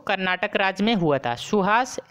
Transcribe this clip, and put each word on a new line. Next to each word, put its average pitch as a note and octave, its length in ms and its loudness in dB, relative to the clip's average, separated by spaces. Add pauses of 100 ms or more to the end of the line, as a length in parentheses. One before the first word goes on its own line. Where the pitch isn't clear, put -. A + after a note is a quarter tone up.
कर्नाटक F#3 540 -2
राज्य F#3+ 260 0
में A3+ 120 2
हुआ D#3 240 2
था। A#2+ 180 -2
सुहास G#3 640 0 (120)